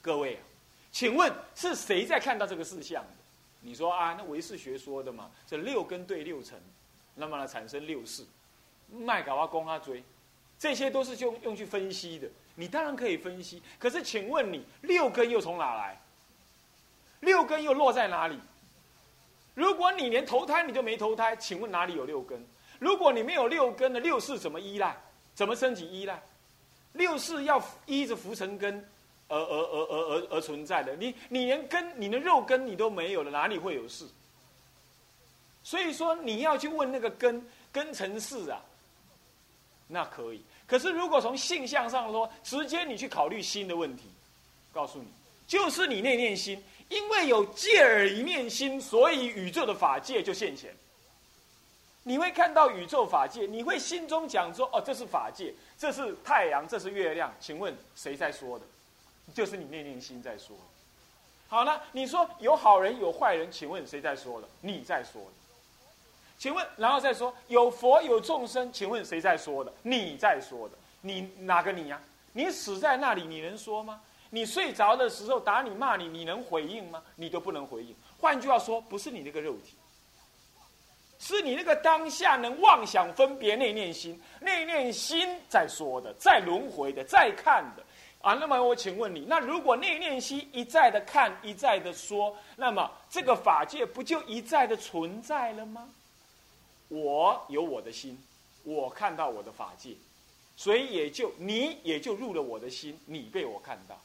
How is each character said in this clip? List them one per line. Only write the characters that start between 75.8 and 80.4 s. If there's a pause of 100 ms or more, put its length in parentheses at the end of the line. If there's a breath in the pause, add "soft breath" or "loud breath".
你，
你
能
回
应
吗？ (120)
你
都
不
能
回
应。 (260 loud breath)
换
句
话
说，
不
是
你
那
个
肉
体， (1400)